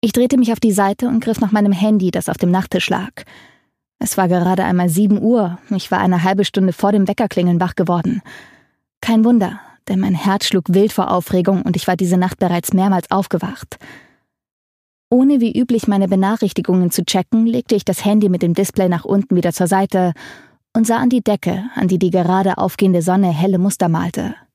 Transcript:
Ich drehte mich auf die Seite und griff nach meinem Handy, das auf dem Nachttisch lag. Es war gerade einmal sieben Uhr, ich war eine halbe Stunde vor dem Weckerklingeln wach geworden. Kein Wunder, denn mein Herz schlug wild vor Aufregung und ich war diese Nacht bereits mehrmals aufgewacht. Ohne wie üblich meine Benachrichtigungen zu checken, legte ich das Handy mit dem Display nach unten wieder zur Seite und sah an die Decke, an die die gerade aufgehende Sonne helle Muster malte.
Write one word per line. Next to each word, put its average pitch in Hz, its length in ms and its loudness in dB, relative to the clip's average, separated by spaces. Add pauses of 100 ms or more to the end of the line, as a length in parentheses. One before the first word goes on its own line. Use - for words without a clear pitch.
Ich 226 100 -2
drehte 247 260 2
mich 233 140 2
auf 233 80 -2
die 226 120 2
Seite 202 360 0
und 226 120 0
griff 226 220 -4
nach 202 100 0
meinem 208 200 2
Handy, 190 400 2
das - 180 -4
auf 165 80 -4
dem 175 140 0
Nachttisch 185 380 -2
lag. 190 220 -4 (840)
Es - 200 -6
war 185 100 2
gerade 180 360 0
einmal 180 260 0
sieben 202 320 2
Uhr, 208 360 0 (140)
ich 190 180 -6
war 185 100 0
eine 180 240 2
halbe 190 220 0
Stunde 190 280 0
vor 202 180 0
dem 202 160 2
Weckerklingeln 180 520 0
wach 180 160 -2
geworden. 175 460 -2 (800)
Kein 220 240 2
Wunder, 226 340 2 (280)
denn 190 120 -2
mein 190 140 0
Herz 196 320 -2
schlug 190 240 0
wild 196 240 2
vor - 180 -2
Aufregung 180 520 0
und 175 120 0
ich - 120 -4
war 185 80 0
diese 180 220 0
Nacht 180 200 0
bereits 175 360 -2
mehrmals 185 360 2
aufgewacht. - 720 -4 (1300)
Ohne 269 300 4
wie 233 180 0
üblich 240 300 0
meine 196 200 2
Benachrichtigungen 190 840 0
zu 175 140 -2
checken, 226 400 0
legte 233 300 0
ich 202 100 -2
das - 180 -4
Handy 208 240 2
mit 180 140 0
dem 170 120 0
Display 190 360 0
nach 170 160 -4
unten 196 300 0
wieder 175 180 0
zur 180 140 0
Seite 190 460 0 (600)
und 226 120 2
sah 226 120 0
an 254 120 2
die 247 120 0
Decke, 196 540 -2
an - 120 0
die 175 120 0
die 185 100 2
gerade 185 480 0
aufgehende 185 440 0
Sonne 185 300 2
helle 185 260 0
Muster 185 300 0
malte. 175 480 -4 (200)